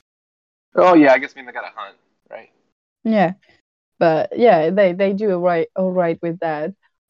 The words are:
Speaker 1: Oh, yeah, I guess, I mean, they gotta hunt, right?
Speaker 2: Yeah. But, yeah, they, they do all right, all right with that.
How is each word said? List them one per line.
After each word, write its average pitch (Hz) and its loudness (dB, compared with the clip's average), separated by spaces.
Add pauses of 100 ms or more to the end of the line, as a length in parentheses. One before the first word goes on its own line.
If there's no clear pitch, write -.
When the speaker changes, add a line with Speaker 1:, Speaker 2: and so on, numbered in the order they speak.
(760)
Speaker 1:
Oh, 180 4
yeah, 143 6
I 131 4
guess, 139 -10
I 139 -20
mean, 131 -20
they 120 -20
gotta 113 -14
hunt, 98 -16 (340)
right? 110 -20 (540)
Speaker 2:
Yeah. 208 0 (640)
But, 160 0
yeah, 180 4
they, 190 2
they 196 -2
do 202 -4
all 175 -2
right, 175 -2
all 185 -2
right 170 -2
with 170 -6
that. 160 -6 (360)